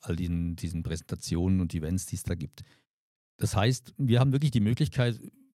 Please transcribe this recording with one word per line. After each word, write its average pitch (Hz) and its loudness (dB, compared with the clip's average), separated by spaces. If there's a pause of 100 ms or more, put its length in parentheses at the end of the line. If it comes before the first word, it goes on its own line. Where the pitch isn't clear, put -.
all 85 -4
diesen, 85 -2
diesen 82 -6
Präsentationen 85 -2
und 85 -2
Events, 85 -2
die - -6
es - -10
da 87 -4
gibt. - -10 (720)
Das - -2
heißt, 120 2
wir 123 4
haben 135 6
wirklich 139 2
die 120 2
Möglichkeit, 120 0 (340)